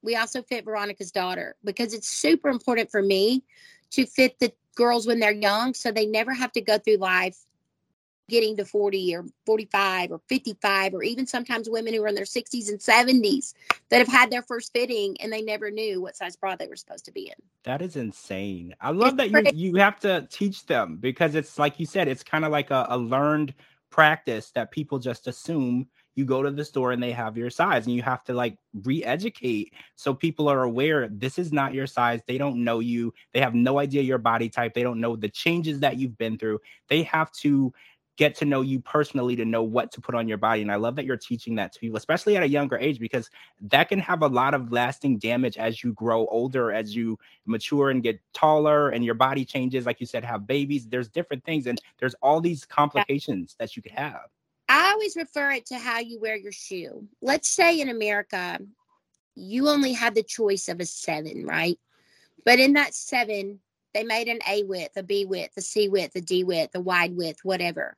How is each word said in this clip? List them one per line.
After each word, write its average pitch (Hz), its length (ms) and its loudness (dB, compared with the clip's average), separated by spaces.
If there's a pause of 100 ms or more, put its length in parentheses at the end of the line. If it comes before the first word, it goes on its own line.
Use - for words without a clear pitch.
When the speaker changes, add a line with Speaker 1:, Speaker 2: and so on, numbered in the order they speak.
Speaker 1:
We 226 140 -2
also 233 260 -2
fit 240 240 -6
Veronica's 202 460 -6
daughter 180 520 -4
because 208 300 -4
it's 220 160 -8
super 302 400 2
important 240 400 0
for 202 140 2
me 196 400 4 (480)
to 262 160 2
fit 254 320 2
the 240 120 2 (240)
girls 240 320 4
when 233 140 2
they're 214 100 4
young, 208 420 2
so - 160 -4
they 214 160 0
never 220 280 0
have 247 180 -4
to 240 80 -2
go 214 180 2
through 214 200 4
life 185 400 0 (920)
getting 220 300 2
to 202 80 -4
forty 196 500 0
or 180 80 -8 (220)
forty-five 196 680 0
or 165 160 -10
fifty-five, 196 680 0
or 180 80 -6
even 240 240 -2
sometimes 240 440 -6
women 226 240 -4
who 214 100 -2
are 214 60 0
in 202 60 -2
their 196 100 -4
sixties 233 420 -6
and 208 140 -6
seventies 240 720 4 (340)
that 240 120 6
have 240 100 -2
had 254 200 6
their 247 120 -2
first 233 320 -8
fitting 233 480 -2
and 220 100 -6
they 220 100 -6
never 214 300 -4
knew 208 300 -4
what - 160 -10
size 180 180 -10
bra 190 220 -6
they - 100 -10
were - 80 -16
supposed - 300 -20
to - 80 -20
be 95 140 -10
in. - 80 -18 (280)
Speaker 2:
That 135 180 -4
is 175 140 -8
insane. 98 880 -8
I 127 100 -4
love 233 220 4
Speaker 1:
It's 262 40 -2
Speaker 2:
that 254 120 2
you, 208 140 6
Speaker 1:
crazy. 185 120 -4
Speaker 2:
you 175 200 -2
have 202 260 6
to 180 280 0
teach - 360 -4
them, 98 320 0
because 135 380 0
it's 151 220 -4
like 147 220 0
you 170 60 -2
said, 165 240 0
it's 131 140 -4
kinda 156 260 0
like 147 200 0
a, 131 200 2
a 123 80 0
learned 139 560 0 (380)
practice 151 600 2
that - 200 -4
people 143 280 -4
just 120 280 -6
assume 127 600 -2 (280)
you 139 80 0
go 131 180 0
to 143 80 0
the 143 140 -6
store 127 300 0
and 123 100 -2
they 120 80 -4
have 113 260 -6
your 120 120 -4
size, 151 360 2
and 120 80 -2
you 120 80 -2
have 127 220 -2
to, 127 100 -6
like, 123 240 -2 (260)
re-educate 131 880 -4 (240)
so 139 160 -2
people 151 340 0
are 135 160 4
aware 127 460 0
this 107 280 -6
is 175 140 -4
not 139 220 0
your 135 140 -4
size. 120 380 0
They 127 120 -4
don't 135 260 -2
know 117 160 0
you. 117 340 -2 (200)
They 131 80 2
have 123 120 -2
no 127 260 2
idea 143 220 -2
your 131 160 0
body 113 300 0
type. 117 260 -4
They 123 100 -2
don't 120 180 -4
know 117 160 -4
the 107 100 -6
changes 160 540 -2
that 139 160 0
you've 127 200 -6
been 113 200 -4
through. 107 240 -4 (260)
They 156 160 2
have 156 380 -2
to 139 320 2 (420)
get 147 200 4
to 151 100 -2
know 139 160 2
you 131 180 -2
personally 127 560 0
to 120 80 -2
know 113 180 0
what 113 300 -2
to - 80 -18
put 123 160 -6
on 117 100 0
your 107 120 -2
body. 110 240 2
And 104 100 -2
I 104 40 2
love 117 200 -2
that 147 80 -6
you're 127 140 -2
teaching 117 380 -6
that 101 180 -4
to - 80 -20
people, 110 160 -6
especially 185 400 2
at 180 60 2
a 147 40 2
younger 139 300 0
age, 135 200 0
because 117 320 -4 (340)
that 135 260 4
can 196 100 0
have 175 220 0
a 151 60 4
lot 131 260 2
of 123 180 -2
lasting 123 460 0
damage 117 400 0
as 113 260 -4
you 120 80 -2
grow 113 360 0
older, 120 440 0
as 107 240 -4
you 113 240 -2 (260)
mature 139 440 0
and 131 120 0
get 113 200 -2 (120)
taller 151 580 4
and 120 120 0
your 117 120 2
body 131 280 2
changes, 127 420 -2
like 120 140 -2
you 123 60 -6
said, 113 180 -6
have 110 240 -6
babies. 139 400 0
There's 120 220 -4
different 151 340 -6
things, 147 240 -2
and 120 140 -2 (180)
there's 127 220 -2
all 147 180 6
these 165 240 -2
complications 143 960 0
that 113 160 -6
you 113 60 -12
could - 100 -18
have. 135 380 -8 (380)
Speaker 1:
I 330 260 6
always 427 220 -2
refer 285 360 -4
it 247 160 -4
to 254 100 -10
how 233 220 -4
you 233 200 -10
wear 220 160 -4
your 202 160 -12
shoe. 185 560 -12 (140)
Let's 285 280 0
say 339 320 4
in 269 80 -2
America, 208 680 -4 (760)
you 220 320 0
only 277 260 4
had 226 220 0
the 220 80 4
choice 202 460 0
of 170 100 -6
a 175 60 -4
seven, 156 600 -8
right? 160 320 0 (680)
But 247 140 8
in 269 140 8
that 285 220 2
seven, 208 640 -4 (340)
they 214 100 -2
made 226 240 -2
an 233 120 -2 (100)
A 208 140 0
width, 190 340 -6
a 196 60 -8
B 202 220 0
width, 180 320 -6
a 190 40 -8
C 208 260 0
width, 190 280 0
a 185 60 -6
D 180 220 0
width, 170 300 0
a 180 80 -4
wide 175 340 2
width, 170 280 -6
whatever. 180 540 -4